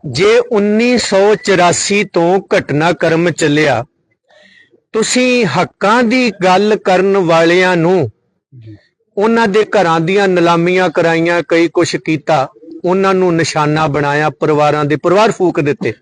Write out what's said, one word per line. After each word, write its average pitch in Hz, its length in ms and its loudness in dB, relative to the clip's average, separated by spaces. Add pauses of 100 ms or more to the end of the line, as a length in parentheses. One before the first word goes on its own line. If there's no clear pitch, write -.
ਜੇ 190 340 2 (120)
ਉੱਨੀ 220 460 0
ਸੌ 202 380 2
ਚੁਰਾਸੀ 190 680 0
ਤੋਂ 180 380 0 (160)
ਘਟਨਾਕ੍ਰਮ 165 720 -2
ਚੱਲਿਆ, 147 560 0 (1080)
ਤੁਸੀਂ 247 520 0
ਹੱਕਾਂ 190 580 -2
ਦੀ 240 280 0 (120)
ਗੱਲ 196 320 2
ਕਰਨ 196 420 0
ਵਾਲਿਆਂ 175 600 2
ਨੂੰ, 165 340 0 (1040)
ਉਹਨਾਂ 226 300 0
ਦੇ 214 160 2
ਘਰਾਂ 170 360 0
ਦੀਆਂ 190 280 0
ਨਿਲਾਮੀਆਂ 175 640 0
ਕਰਾਈਆਂ, 165 580 0
ਕਈ 170 200 2
ਕੁਛ 170 280 -2
ਕੀਤਾ, 151 540 -2 (360)
ਉਹਨਾਂ 190 280 0
ਨੂੰ 185 220 0
ਨਿਸ਼ਾਨਾ 156 520 -2
ਬਣਾਇਆ, 147 420 -2
ਪਰਿਵਾਰਾਂ 151 560 0
ਦੇ 147 100 -2
ਪਰਿਵਾਰ 190 360 2
ਫੂਕ 175 280 -2
ਦਿੱਤੇ। 143 420 -4